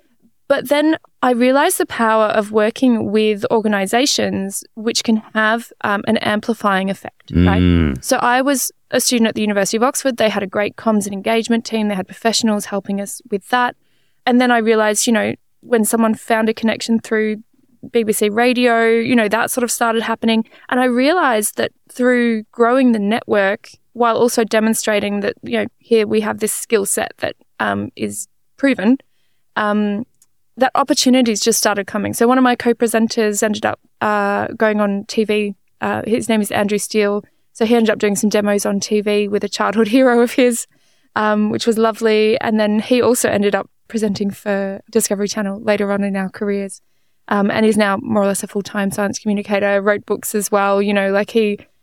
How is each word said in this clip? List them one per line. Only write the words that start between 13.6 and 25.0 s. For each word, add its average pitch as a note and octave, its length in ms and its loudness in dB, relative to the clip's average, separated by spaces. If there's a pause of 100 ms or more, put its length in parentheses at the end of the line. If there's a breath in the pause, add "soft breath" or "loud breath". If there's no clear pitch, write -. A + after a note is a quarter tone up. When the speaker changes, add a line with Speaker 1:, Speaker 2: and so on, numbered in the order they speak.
Speaker 1:
And B3 140 4
then B3 100 2
I A#3+ 80 4
realized, A3 480 2
you B3 60 2
know, G#3+ 220 0 (260)
when A3+ 240 0
someone A3 300 0
found A3 340 -2
a A3+ 60 -2
connection A3+ 460 -2
through G#3+ 420 -4 (480)
B A#3 120 0
B G#3+ 100 0
C G#3+ 160 0
Radio, A#3 640 2
you A3+ 240 2
know, A3+ 140 2
that A3+ 220 0
sort B3 140 -2
of A3+ 60 -2
started A3+ 320 0
happening. A3+ 420 0 (240 loud breath)
And B3+ 120 0
I B3+ 60 2
realized B3+ 720 0
that - 140 -2 (200)
through A#3+ 600 2
growing A#3+ 420 4
the A3 60 0
network, G3+ 720 0 (220)
while A#3 240 2
also A#3+ 280 2
demonstrating G#3+ 760 0